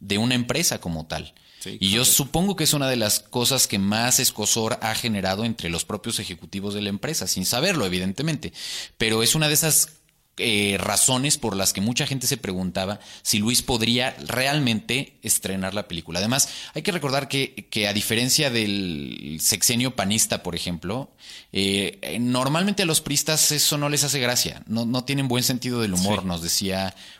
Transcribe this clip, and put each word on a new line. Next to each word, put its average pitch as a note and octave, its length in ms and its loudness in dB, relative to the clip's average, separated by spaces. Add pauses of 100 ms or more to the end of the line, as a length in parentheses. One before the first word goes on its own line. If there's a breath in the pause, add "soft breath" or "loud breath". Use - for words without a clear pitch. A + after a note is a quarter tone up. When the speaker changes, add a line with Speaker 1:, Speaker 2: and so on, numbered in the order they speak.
Speaker 1:
de G2+ 180 0
una A#2+ 160 2
empresa B2 460 0
como D#2+ 260 -4
tal. D#2+ 260 -8 (280 loud breath)
Speaker 2:
Sí, G2+ 200 -10
Speaker 1:
Y F#2+ 100 2
yo A2 100 4
Speaker 2:
correcto. C3 160 4
Speaker 1:
supongo E3 400 0
que D#3 80 0
es D3 100 4
una C#3+ 140 2
de C3 80 2
las G#2+ 240 2
cosas A#2+ 480 0
que G#2+ 100 0
más A2 400 2
escozor A2+ 640 0
ha A2 140 -2
generado G2+ 480 0
entre F#2+ 260 -4
los E2+ 140 -2
propios G#2+ 340 -6
ejecutivos F#2+ 560 -8
de G#2 80 -4
la G2+ 80 -2
empresa, G2+ 380 -4
sin F#2 180 -2
saberlo, C#3+ 400 2
evidentemente. F#2 640 -2 (460 loud breath)
Pero A2 240 2
es A#2 140 4
una D#3 120 2
de D3 60 2
esas, D3+ 360 4 (460)
eh, G2+ 440 2
razones B2+ 580 2
por A2 160 -2
las F#2+ 180 0
que - 80 -4
mucha B2 280 0
gente C3 180 -4
se C#3 100 0
preguntaba F#2+ 640 -4 (240 loud breath)
si - 160 2
Luis A2+ 240 2
podría A#2+ 540 2 (100)
realmente B2+ 960 0
estrenar F#2+ 520 -2
la G#2 120 -4
película. E2 320 -6
Además, A2+ 300 2 (260 loud breath)
hay D#3 80 -6
que G3 80 -2
recordar C#3 380 -2
que, C#3 420 -4
que G#2+ 160 0
a G#2 60 2
diferencia B2 580 2
del F2 920 -2
sexenio A#2+ 540 2
panista, G#2 480 0
por E2+ 140 -4
ejemplo, F2+ 560 -4 (400 loud breath)
eh, G2 500 0
eh, E2+ 160 -6
normalmente C#3 640 2
a F#3 40 2
los D#3 140 2
priistas D3 520 2
eso D3 260 2
no D3 100 0
les D3 140 2
hace C#3+ 160 0
gracia, B2 480 0
no, A2+ 180 0
no B2 200 0
tienen C#3 240 0
buen B2 160 2
sentido B2 360 0
del G#2 140 2
humor, F#2+ 280 2
Speaker 2:
Sí. F#2+ 40 -6
Speaker 1:
nos F2 160 -2
decía F#2+ 540 -2 (240 loud breath)